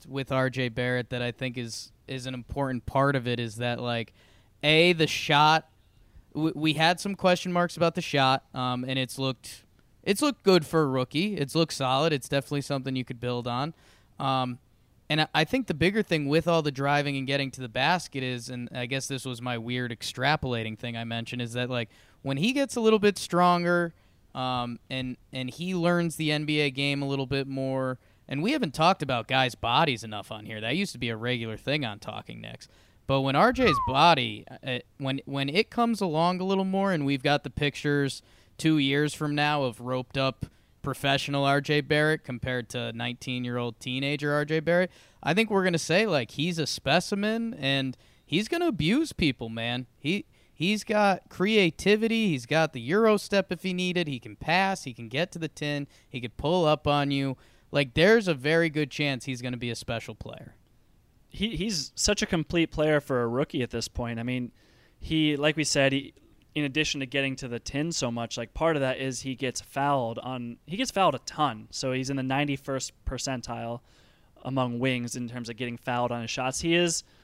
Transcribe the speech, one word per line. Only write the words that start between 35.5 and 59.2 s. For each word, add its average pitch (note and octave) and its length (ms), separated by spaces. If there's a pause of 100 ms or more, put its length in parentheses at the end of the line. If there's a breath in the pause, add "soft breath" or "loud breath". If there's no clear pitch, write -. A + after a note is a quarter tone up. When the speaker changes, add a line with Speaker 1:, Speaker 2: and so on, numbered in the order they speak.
Speaker 1:
comes A#3 300
along F3 400
a F#3 40
little G3 200
more F#3+ 280
and D3 140
we've C#3 160
got D3 220
the C3+ 60
pictures C#3+ 680 (380 soft breath)
two D#3 200
years C#3+ 360
from D3 220
now D3 260
of B2 180
roped B2+ 380
up C3+ 280 (360 soft breath)
professional C#3 640
R C#3 160
J D3 200
Barrett D3+ 440
compared B2+ 460
to A#2 220
nineteen-year-old A#2+ 840
teenager C#3 540
R D3 120
J D#3 140
Barrett, E3+ 320 (320 soft breath)
I D#3+ 120
think G#3+ 160
we're G3 120
gonna F3 160
say, F#3 260
like, D3 280
he's E3 260
a C#3+ 80
specimen G#3 880
and C3+ 420 (280 soft breath)
he's G3 240
gonna E4+ 180
abuse A3+ 460
people, B2+ 360
man. A#2+ 380 (140)
He, E3+ 240 (280 soft breath)
he's G3+ 300
got G#3 460
creativity. G#3+ 1040
He's B2 160
got D#3 260
the B2+ 80
Euro G#3 380
step G3 340
if E3+ 100
he F#3+ 100
needed. F3+ 360
He C3 100
can G#2+ 160
pass. F#3+ 480
He B2 120
can A#2 140
get C#3+ 220
to - 80
the D#3+ 100
tin. D3 380 (220 soft breath)
He C3 120
could A#2 160
pull E3+ 280
up D3+ 240
on C#3+ 240
you. C3+ 240 (340 soft breath)
Like, C#3+ 240
there's G3+ 320
a E3+ 80
very D#3+ 340
good D3 220
chance C#3 360